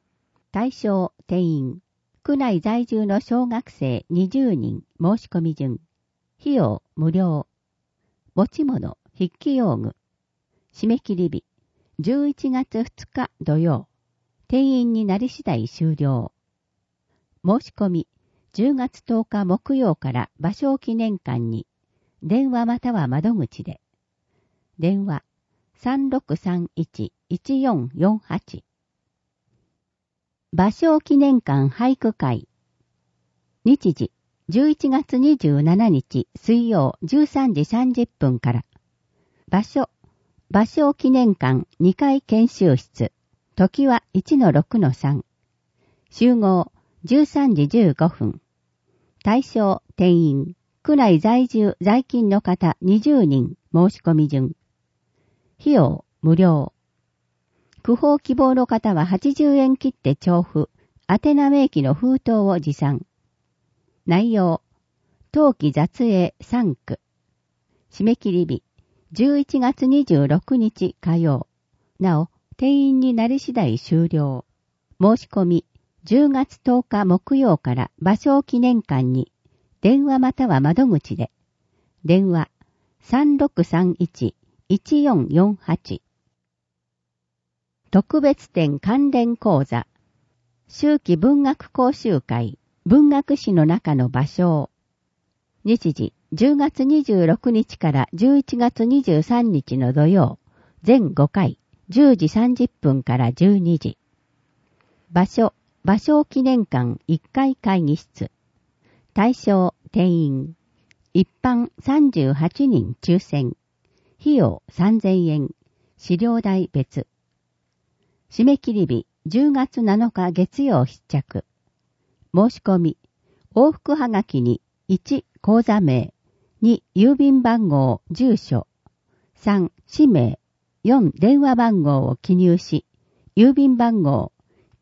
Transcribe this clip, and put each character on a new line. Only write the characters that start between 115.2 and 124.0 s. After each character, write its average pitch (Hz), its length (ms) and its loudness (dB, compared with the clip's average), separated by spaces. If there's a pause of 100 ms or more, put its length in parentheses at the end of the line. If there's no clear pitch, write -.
円。 151 240 -4 (480)
資 - 180 -4
料 233 240 -2
代 190 320 -2
別。 - 340 -6 (1200)
締 233 160 0
め 277 100 4
切 - 160 -6
り 202 140 0
日、 120 200 -4 (200)
十 254 240 0
月 262 320 -2
七 220 280 2
日 180 200 -2
月 180 320 -2
曜 175 240 2
必 - 200 -14
着。 - 380 -6 (920)
申 208 160 2
し - 120 -10
込 190 160 0
み、 165 200 -2 (560)
往 277 180 4
復 - 240 -6
は 247 120 -2